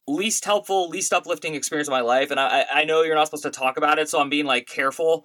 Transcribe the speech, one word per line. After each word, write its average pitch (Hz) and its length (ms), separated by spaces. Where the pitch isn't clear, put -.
least 180 380
helpful, 196 460
least 185 240
uplifting 170 400
experience 147 340
of 139 40
my 127 100
life. 131 280
And 135 80
I, 135 220
I, 139 200
I 156 40
know 160 160
you're 160 140
not 151 100
supposed 151 200
to 139 60
talk 131 280
about 151 200
it, 156 80
so 156 140
I'm 139 80
being, 147 160
like, 123 220
careful. 156 580